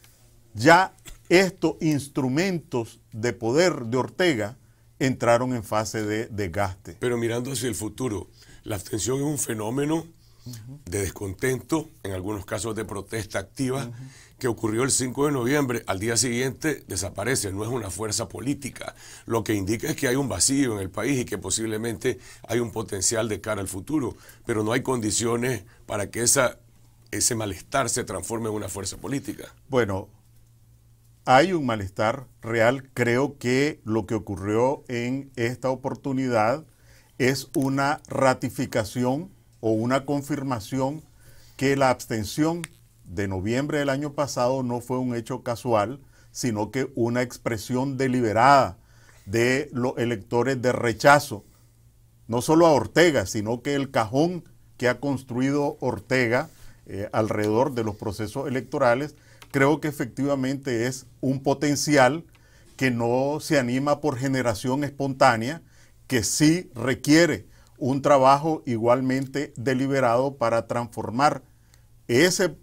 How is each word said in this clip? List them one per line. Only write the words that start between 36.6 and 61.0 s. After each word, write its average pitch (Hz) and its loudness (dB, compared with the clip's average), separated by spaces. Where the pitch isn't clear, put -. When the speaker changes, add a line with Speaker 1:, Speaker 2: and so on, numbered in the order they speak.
Speaker 1:
es 139 0
una 139 0
ratificación 127 0
o 113 0
una 123 0
confirmación 139 -4
que 139 2
la 135 4
abstención 139 -2
de 98 -4
noviembre 117 -2
del 143 0
año 139 -4
pasado 135 0
no 123 -4
fue 127 -4
un 127 -2
hecho 120 -6
casual, 117 0
sino 107 -2
que 131 -4
una 120 0
expresión 123 -4
deliberada 123 4
de 120 0
los 127 -2
electores 120 -2
de 123 2
rechazo, 120 4
no 117 -2
solo 165 6
a 156 8
Ortega, 131 4
sino 113 -4
que 143 -2
el 139 -2
cajón 131 0
que 120 0
ha 123 2
construido 139 -2
Ortega, 127 0
eh, 104 -8
alrededor 110 0
de 120 -2
los 110 -4
procesos 107 -6
electorales, 131 0
creo 143 4
que 160 -4
efectivamente 135 -2
es 135 -6